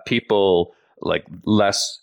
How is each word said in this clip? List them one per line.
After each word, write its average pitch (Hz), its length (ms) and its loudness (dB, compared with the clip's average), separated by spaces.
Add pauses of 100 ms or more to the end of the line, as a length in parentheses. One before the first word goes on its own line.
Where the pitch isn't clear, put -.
people, 98 680 0 (260)
like, - 260 -4 (180)
Les, 104 580 0